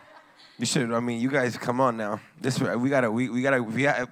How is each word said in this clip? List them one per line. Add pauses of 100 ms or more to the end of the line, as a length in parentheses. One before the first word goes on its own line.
(580)
You
should,
I
mean,
you
guys,
come
on
now. (200)
This,
we
gotta,
we,
we
gotta,
we
ha-,